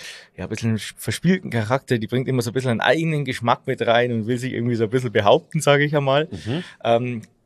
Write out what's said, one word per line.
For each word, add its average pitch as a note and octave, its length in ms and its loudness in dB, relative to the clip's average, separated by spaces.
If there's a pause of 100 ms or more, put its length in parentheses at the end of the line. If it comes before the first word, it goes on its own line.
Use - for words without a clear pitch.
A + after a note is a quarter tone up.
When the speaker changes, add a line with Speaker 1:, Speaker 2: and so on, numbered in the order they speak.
(360)
Speaker 1:
ja, F#2 80 -10
ein F2+ 60 -10
bisschen A2 280 -2
sch-, - 180 -12
verspielten - 540 0
Charakter, A#2 480 0
die G#2+ 80 -4
bringt B2 220 -2
immer C3 140 0
so A2 80 -6
ein G2 40 -8
bisschen B2+ 160 0
einen A2+ 100 0
eigenen D#3 440 2
Geschmack A#2+ 420 0
mit B2 180 -4
rein A#2+ 280 4
und A2+ 160 -2
will B2 100 0
sich B2+ 140 -6
irgendwie A#2+ 240 -2
so A2 80 0
ein G#2+ 60 -2
bisschen B2+ 200 0
behaupten, A2+ 500 2
sag C#3+ 200 4
ich D3 160 0
einmal. C#3+ 340 2
Speaker 2:
Mhm. G#2+ 320 -6 (220)
Speaker 1:
Ähm, A#2 380 0 (240)